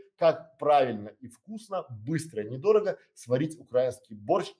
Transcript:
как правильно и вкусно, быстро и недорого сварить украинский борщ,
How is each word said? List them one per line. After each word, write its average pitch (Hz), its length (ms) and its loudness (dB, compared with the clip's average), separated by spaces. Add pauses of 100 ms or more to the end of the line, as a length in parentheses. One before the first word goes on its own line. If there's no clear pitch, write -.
(180)
как - 400 0
правильно 127 520 2 (120)
и 123 60 -16
вкусно, 196 640 -12
быстро 113 540 -6
и 107 60 -10
недорого 196 480 2 (160)
сварить 147 460 -2
украинский 123 560 -2
борщ, 110 440 -2